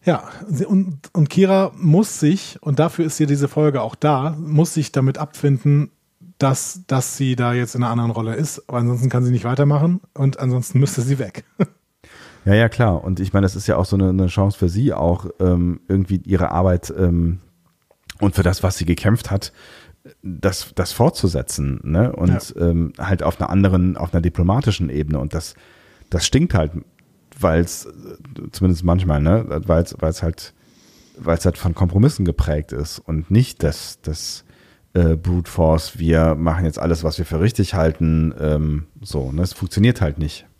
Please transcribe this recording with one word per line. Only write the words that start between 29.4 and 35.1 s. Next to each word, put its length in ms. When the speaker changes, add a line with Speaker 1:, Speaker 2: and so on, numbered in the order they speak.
Speaker 2:
Weil's, 320
weil's 240
halt, 300
weil's 260
halt 140
von 180
Kompromissen 480
geprägt 480
ist 280
und 300
nicht 320
das, 420
das, 420
äh, 240